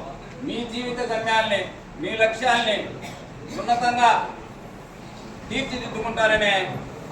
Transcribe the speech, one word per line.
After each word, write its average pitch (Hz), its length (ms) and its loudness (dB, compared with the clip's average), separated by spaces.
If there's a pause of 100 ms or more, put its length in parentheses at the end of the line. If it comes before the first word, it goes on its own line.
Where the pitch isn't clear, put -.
(420)
మీ 175 120 -4
జీవిత 240 580 -4
గమ్యాల్ని, 220 520 2 (360)
మీ 208 160 -4
లక్ష్యాల్ని 226 720 2 (720)
ఉన్నతంగా 240 680 6 (1200)
తీర్చిదిద్దుకుంటారనే 220 1300 2 (360)